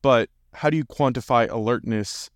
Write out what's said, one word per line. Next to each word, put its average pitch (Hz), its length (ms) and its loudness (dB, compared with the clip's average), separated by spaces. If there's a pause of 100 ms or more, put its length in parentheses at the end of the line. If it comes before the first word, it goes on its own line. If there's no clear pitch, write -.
but 123 300 2 (240)
how 151 160 0
do 156 60 0
you 151 80 0
quantify 123 640 0
alertness 110 880 -4